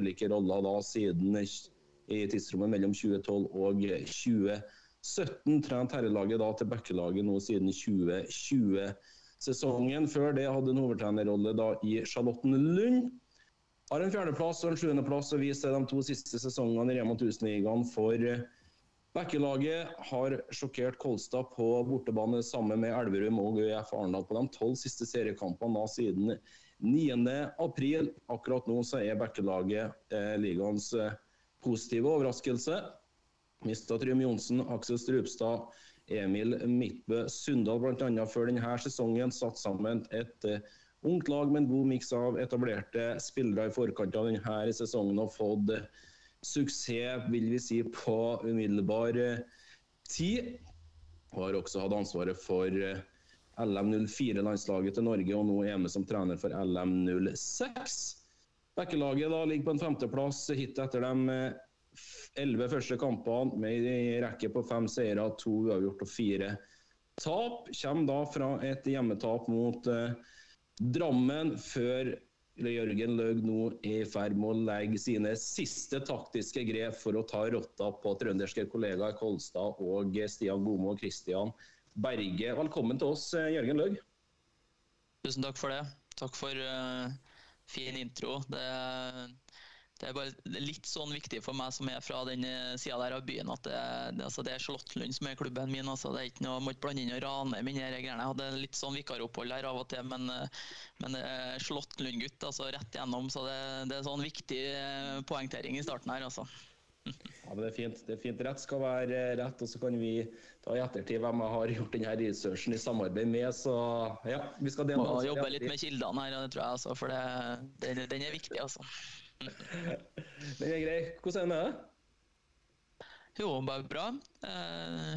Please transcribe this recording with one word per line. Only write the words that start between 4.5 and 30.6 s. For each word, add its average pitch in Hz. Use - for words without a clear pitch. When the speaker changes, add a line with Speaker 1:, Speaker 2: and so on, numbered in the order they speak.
Speaker 1:
sytten. 151
Trent 123
herrelaget 110
da 110
til 110
Bekkelaget 95
nå 98
siden 98
tjue 92
tjue-sesongen. 127
Før 147
det 135
hadde 131
en 127
hovedtrenerrolle 107
da 110
i 113
Charlottenlund. 156
Har 151
en 190
fjerdeplass 165
og 170
en 160
sjuendeplass 143
å 151
vise 139
til 135
de 135
to 135
siste 131
sesongene 120
i 127
Rema 113
tusen-ligaen 107
for, 110
eh, 120
Bekkelaget. 156
Har 131
sjokkert 127
Kolstad 127
på 120
bortebane 120
sammen 110
med 113
Elverum 107
og 104
U 107
F 107
Arendal 95
på -
de 127
tolv 127
siste 127
seriekampene 110
da, 107
siden 107
niende 131
april. 151
Akkurat 123
nå 120
så 131
er 107
Bekkelaget, 104
eh, 104
ligaens, 104